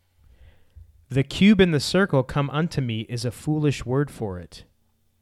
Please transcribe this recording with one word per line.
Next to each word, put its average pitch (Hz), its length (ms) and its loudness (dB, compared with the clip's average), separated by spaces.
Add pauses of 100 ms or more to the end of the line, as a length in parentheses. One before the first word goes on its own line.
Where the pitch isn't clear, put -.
(1080)
The 131 140 0
cube 190 380 4
in 185 100 6
the 151 80 2
circle 180 440 0
come 143 260 -2
unto 156 320 -4
me 113 200 -4
is 113 220 -8
a 123 80 -4
foolish 151 540 -2
word 139 240 -2
for 95 300 -10
it. - 240 -20 (580)